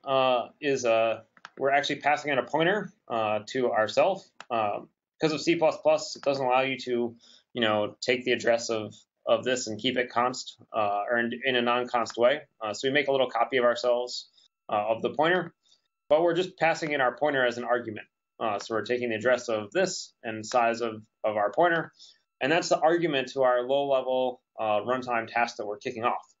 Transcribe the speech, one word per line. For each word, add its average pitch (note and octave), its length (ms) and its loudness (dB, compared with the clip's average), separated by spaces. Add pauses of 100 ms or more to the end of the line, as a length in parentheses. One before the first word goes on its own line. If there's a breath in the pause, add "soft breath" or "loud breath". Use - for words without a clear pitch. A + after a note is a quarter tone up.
uh, C3 440 2 (120)
is, C3+ 240 -2
uh, A2+ 380 2 (380)
we're C3+ 100 0
actually C#3+ 280 0
passing D3 340 0
in C3 80 2
a A#2+ 40 -2
pointer, E3+ 480 0 (160)
uh, G#2+ 420 0
to B2 220 0
ourself. C3 560 2 (220)
Um, A2 400 -2 (300)
'cause D#3 120 0
of D3 100 -4
C E3 160 0
plus D#3 200 0
plus, D3+ 380 0
it - 80 -18
doesn't C3+ 200 0
allow B2+ 180 4
you C3+ 180 -2
to, A#2+ 360 -2 (380 soft breath)
you B2 80 -4
know, G#2+ 400 2
take B2 220 0
the B2 80 0
address A#2 400 0
of, G#2+ 240 -6 (320)
of A2+ 160 4
this B2 240 -2
and G#2+ 120 -8
keep B2 180 -2
it B2 120 -2
const, - 480 -2 (160)
uh, G#2 360 0
or A#2+ 100 2
in, A#2 260 -2
in B2+ 100 0
a A#2+ 60 2
non-const A#2+ 560 0
way. C3 240 4 (200)
Uh, G#2+ 120 -4
so - 140 -4
we C3+ 60 0
make C#3 160 0
a - 20 2
little C3 180 2
copy A#2 280 0
of A#2+ 80 4
ourselves, A#2+ 640 0 (400 soft breath)
uh, G#2+ 200 0
of A2+ 140 0
the A#2 80 0
pointer, E3+ 420 0 (560 soft breath)
but D#3 140 6
we're F3 100 4
just F3+ 240 -2
passing D#3+ 360 0
in C#3 80 2
our B2 140 2
pointer C#3 300 2
as A#2+ 140 0
an A#2+ 40 -8
argument. A2+ 440 -4 (320)
Uh, G#2+ 180 -2
so A2+ 160 -6
we're G#2+ 120 0
taking A#2+ 240 -2
the A2 60 -2
address A#2+ 340 2
of G#2+ 220 -2
this F#3 420 -2 (100)
and A2 200 -8
size A#2 380 0
of, A2 220 -6 (200)
of A2 140 0
our G#2 140 0
pointer, E3 400 0 (500 loud breath)
and C3 100 0
that's F3 180 0
the E3+ 100 2
argument D#3 480 2
to C3+ 160 -2
our B2 180 4
low-level, B2+ 800 0 (180)
uh, G#2+ 220 2
runtime B2 460 -2
task A#2 300 -2
that G#2 100 -6
we're G#2 100 -8
kicking B2 260 -8
off. G#2+ 220 -2 (160)